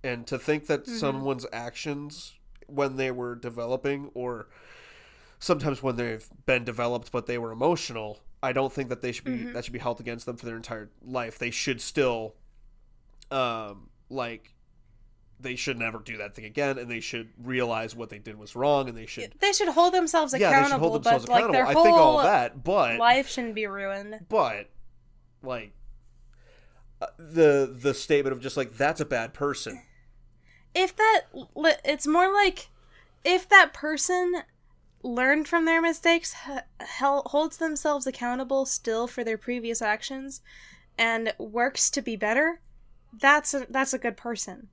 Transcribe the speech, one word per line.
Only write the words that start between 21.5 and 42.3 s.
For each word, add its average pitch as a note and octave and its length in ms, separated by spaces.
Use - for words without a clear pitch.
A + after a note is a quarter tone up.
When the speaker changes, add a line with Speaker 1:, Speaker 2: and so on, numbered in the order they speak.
Speaker 2:
their B3+ 80
Speaker 1:
I C#4 160
think E4+ 140
all D#4 160
Speaker 2:
whole D4 100
Speaker 1:
that, C3 420
but D#3 340
Speaker 2:
life B3 300
shouldn't A#3 260
be G#3+ 120
ruined. G3 640
Speaker 1:
But, A#2 420
like, A#2 300
uh, - 40
the, D3+ 600
the C3+ 140
statement C#3 420
of A#2+ 60
just, C3 160
like, A#2+ 220
"That's D3 220
a D3 40
bad A#2 300
person." - 480
Speaker 2:
If F#4 220
that, G#4+ 260
li-, D#4 180
it's C#4+ 220
more F4 260
like, G4 380
if F4+ 260
that F4+ 240
person F4+ 680
learned C4 460
from E4 180
their E4 160
mistakes, E4 520
h-, C4+ 100
hel-, C#4 460
holds D#4 320
themselves D4 480
accountable B3+ 580
still A3+ 420
for A#3+ 160
their A3 160
previous A#3 440
actions, C4 580
and A3+ 420
works A#3 520
to C#4 100
be A3+ 160
better, C4 440